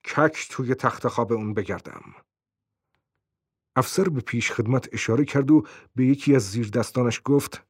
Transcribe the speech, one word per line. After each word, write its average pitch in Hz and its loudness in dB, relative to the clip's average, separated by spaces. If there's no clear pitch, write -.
کک - 0
توی 127 -4
تخت 127 -2
خواب 117 -2
اون 107 -4
بگردم." 98 -8
افسر 180 0
به 131 -2
پیشخدمت 120 -2
اشاره 117 0
کرد 139 0
و 151 8
به 127 2
یکی 139 4
از 101 0
زیردستانش 113 -2
گفت - 0